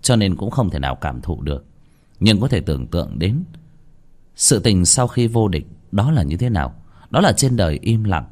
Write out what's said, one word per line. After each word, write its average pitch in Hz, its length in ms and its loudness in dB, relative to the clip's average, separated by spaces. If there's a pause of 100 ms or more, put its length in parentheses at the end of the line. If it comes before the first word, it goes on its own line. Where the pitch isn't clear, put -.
cho 123 140 2
nên 98 200 2
cũng 98 160 -6
không 117 180 0
thể 76 100 -6
nào 67 160 -4
cảm 67 260 -8
thụ 80 200 -8
được. 71 240 -6 (540)
Nhưng 101 220 4
có 135 60 0
thể 120 140 0
tưởng 69 260 -4
tượng 78 320 -4
đến 117 240 -2 (920)
sự - 240 2
tình 92 260 2
sau 123 220 2
khi 120 200 0
vô 113 200 2
địch 80 200 -2 (240)
đó 110 200 2
là 127 120 2
như 76 140 -2
thế 123 120 0
nào. 87 240 -2 (360)
Đó - 120 2
là 175 100 4
trên 127 240 0
đời 82 260 0
im 110 220 0
lặng 90 280 -2